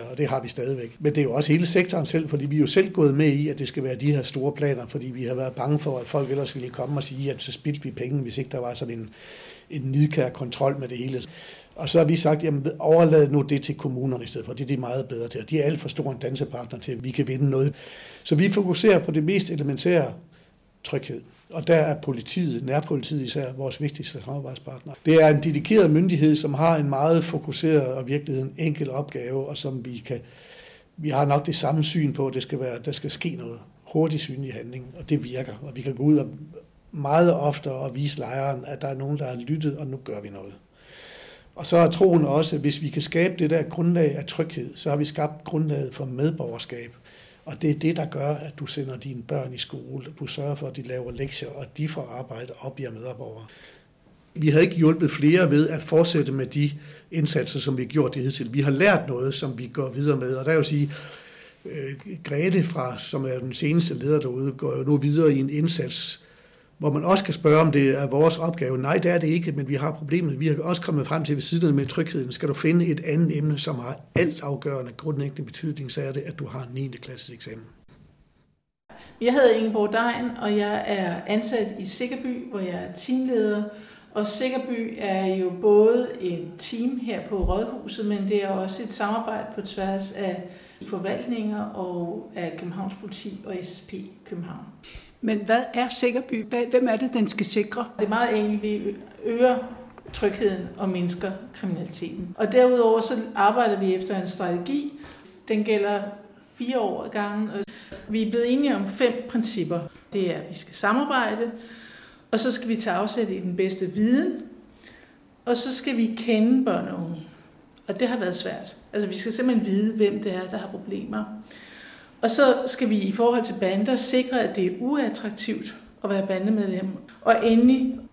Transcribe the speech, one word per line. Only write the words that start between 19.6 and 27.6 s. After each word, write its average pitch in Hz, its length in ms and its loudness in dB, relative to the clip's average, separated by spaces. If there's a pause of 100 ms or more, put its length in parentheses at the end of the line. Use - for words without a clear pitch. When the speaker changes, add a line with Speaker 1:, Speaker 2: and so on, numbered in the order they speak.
Speaker 1:
tryghed. - 380 -6 (280)
Og 165 180 -8
der 165 80 6
er 156 260 4
politiet, 131 640 -2
nærpolitiet 143 560 -2
især, 131 320 -4
vores 131 280 -6
vigtigste 147 440 -6
samarbejdspartner. 135 680 -10 (120)
Det 160 180 10
er 156 40 12
en 147 160 6
dedikeret 165 480 4
myndighed, 156 440 6
som 151 180 0
har 160 220 4
en 147 140 0
meget 156 340 4
fokuseret 151 720 0